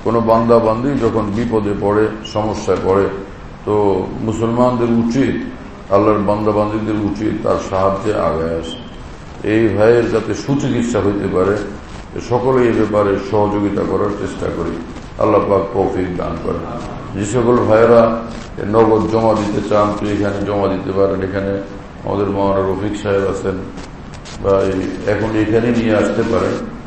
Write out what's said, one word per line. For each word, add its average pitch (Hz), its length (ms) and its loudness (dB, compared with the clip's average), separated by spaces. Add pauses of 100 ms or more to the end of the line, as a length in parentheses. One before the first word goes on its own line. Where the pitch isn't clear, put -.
কোনো 113 180 2
বান্দা 117 380 6
বান্দি 117 460 0
যখন 110 160 2 (140)
বিপদে 110 460 0
পড়ে, 104 260 2 (260)
সমস্যায় 101 500 0
পড়ে, 95 200 4 (600)
তো 98 420 2 (140)
মুসলমানদের 117 680 0
উচিত, 117 440 2 (580)
আল্লাহর 104 240 4
বান্দা 104 340 0
বান্দিদের 107 440 0
উচিত 104 520 -2
তার 95 80 2 (140)
সাহায্যে 98 440 0
আগায় 82 460 -2
আসে। - 180 -10 (680)
এই 110 200 4
ভাইয়ের 107 440 4
যাতে 107 220 -2
সুচিকিৎসা 120 680 -2
হইতে 98 280 0
পারে, 95 300 2 (720)
সকলেই 123 380 2
এ 113 40 4
ব্যাপারে 104 440 2 (160)
সহযোগিতা 101 580 0
করার 95 200 0 (100)
চেষ্টা 92 260 -6 (120)
করি। 82 200 -4 (420)
আল্লাহ 104 220 4
পাক 98 200 2 (120)
তৌফিক 90 440 0
দান 82 260 -4
করেন। 82 360 -6 (400)
যে 104 60 -2
সকল 120 300 2
ভাইয়েরা 113 680 6 (460)
নগদ 110 440 4
জমা 113 220 4
দিতে 101 360 -2
চান, 104 300 2
তো 104 60 -4
এখানে 101 400 -2
জমা 101 220 0
দিতে 95 240 -4
পারেন। 95 300 2
এখানে 98 400 -2 (440)
আমাদের 101 240 -2
মাওলানা 98 380 0
রফিক 98 340 -4
সাহেব 98 220 0
আছেন, 95 340 -2 (840)
বা 98 180 4
এই, 95 200 0 (260)
এখন 107 280 0
এখানে 113 420 2
নিয়ে 110 180 2
আসতে 101 280 2
পারেন। - 640 -2